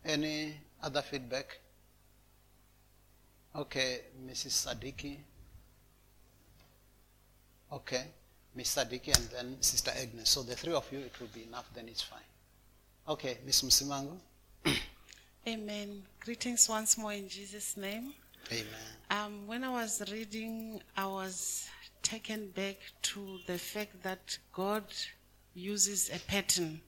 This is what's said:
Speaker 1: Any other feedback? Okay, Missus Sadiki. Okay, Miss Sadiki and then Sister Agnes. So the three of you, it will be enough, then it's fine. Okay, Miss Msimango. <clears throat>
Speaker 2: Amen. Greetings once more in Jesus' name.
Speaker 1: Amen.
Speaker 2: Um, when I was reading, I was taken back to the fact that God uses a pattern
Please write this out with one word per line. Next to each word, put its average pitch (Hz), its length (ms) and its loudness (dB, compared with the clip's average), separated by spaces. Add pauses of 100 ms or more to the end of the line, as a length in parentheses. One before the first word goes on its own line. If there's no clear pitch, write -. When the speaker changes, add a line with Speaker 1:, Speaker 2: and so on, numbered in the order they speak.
Speaker 1:
Any 151 500 2 (280)
other 143 200 2
feedback? 131 560 -4 (2000)
Okay, 131 440 2 (240)
Missus 131 420 0
Sadiki. 135 500 -6 (2500)
Okay, 131 320 -2 (500)
Miss 127 200 0
Sadiki 127 400 4
and 117 160 6
then 123 300 -6
Sister - 300 4 (100)
Agnes. 113 300 2
So 139 120 6
the 123 120 -4
three 170 180 -2
of 143 180 0
you, 139 100 -4
it 127 200 -8
will 117 140 -8
be 113 80 -12
enough, 117 320 -10
then 117 140 -10
it's 110 140 -6
fine. - 180 -10 (840)
Okay, 135 380 -2
Miss 135 180 6
Msimango. 139 540 4 (480)
<clears throat> 147 100 6 (720)
Speaker 2:
Amen. 208 560 -4 (180)
Greetings 233 480 4
once 220 280 6
more 214 160 -2
in 196 160 -4
Jesus' 196 480 -6
name. 214 360 -4 (380)
Speaker 1:
Amen. 117 140 0 (460)
Speaker 2:
Um, 208 360 0
when 240 180 -2
I 262 60 0
was 226 400 0
reading, 220 680 -4 (160)
I 196 100 2
was 190 600 -2 (340)
taken 214 480 -2
back 190 260 -2 (260)
to 190 440 -4
the 180 120 -2
fact 208 440 -6
that 190 360 -4 (140)
God 202 320 2 (720)
uses 196 600 4
a - 60 -2
pattern 175 680 2